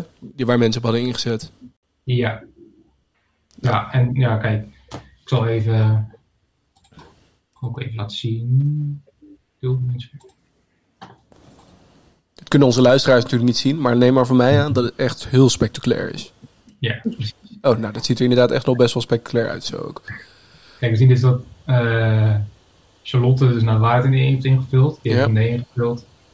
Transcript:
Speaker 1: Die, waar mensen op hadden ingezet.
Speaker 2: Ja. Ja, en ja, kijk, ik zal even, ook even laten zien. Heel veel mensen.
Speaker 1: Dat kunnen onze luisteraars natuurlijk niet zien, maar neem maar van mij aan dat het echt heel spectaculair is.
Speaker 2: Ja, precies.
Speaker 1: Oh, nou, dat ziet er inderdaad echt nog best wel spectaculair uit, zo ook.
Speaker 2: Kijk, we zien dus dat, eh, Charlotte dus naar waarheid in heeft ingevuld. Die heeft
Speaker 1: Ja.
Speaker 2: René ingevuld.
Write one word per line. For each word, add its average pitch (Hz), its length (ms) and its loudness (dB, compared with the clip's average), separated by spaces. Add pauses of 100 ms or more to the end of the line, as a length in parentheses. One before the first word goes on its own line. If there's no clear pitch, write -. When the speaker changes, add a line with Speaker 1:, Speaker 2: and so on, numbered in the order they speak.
(200)
Speaker 1:
Die, - 260 -10
waar 120 120 0
mensen 117 240 0
op 120 60 -4
hadden 117 200 -2
ingezet. 120 440 -8 (520)
Speaker 2:
Ja. 117 400 -4 (1160)
Ja, - 300 -4
en 123 220 0
ja, 120 240 0
kijk, 107 280 -4 (260)
ik - 80 -16 (300)
zal 117 180 0
even, 110 640 0 (1500)
ook 123 200 -10
even 110 140 -12
laten 107 220 -10
zien. 143 840 -4 (580)
Heel 127 140 -6
veel 127 80 -4 (100)
mensen. 123 180 -10 (2250)
Speaker 1:
Dat - 140 -20
kunnen 139 200 6
onze 123 140 4
luisteraars 127 420 6
natuurlijk 120 260 0
niet 117 100 0
zien, 147 220 -2
maar 120 160 0
neem 123 160 6
maar 131 120 4
van 127 100 2
mij 131 280 4
aan 147 100 -4
dat 123 100 0
het 120 120 -6
echt - 320 -6
heel 131 220 4
spectaculair - 640 -2
is. - 200 -16 (460)
Speaker 2:
Ja, 113 240 -6
precies. - 300 -8 (280)
Speaker 1:
Oh, 127 160 2
nou, 107 160 -8
dat 113 120 -8
ziet 120 120 -2
er 127 60 -2
inderdaad 123 280 2
echt 123 140 -4
nog 131 100 0
best 120 180 2
wel 120 100 -6
spectaculair 117 460 -4
uit, - 160 -12
zo - 120 -10
ook. - 240 -12 (760)
Speaker 2:
Kijk, 117 120 -2
we 110 60 0
zien 127 100 6
dus 123 140 4
dat, 123 200 2 (240)
eh, 113 680 2 (680)
Charlotte 127 500 2
dus 113 100 0
naar 110 160 2
waarheid 120 340 2
in 131 60 2
heeft 131 260 0
ingevuld. 131 560 0
Die 117 120 -2
heeft 127 140 2
Speaker 1:
Ja. 113 60 0
Speaker 2:
René 110 140 2
ingevuld. 120 580 -6 (280)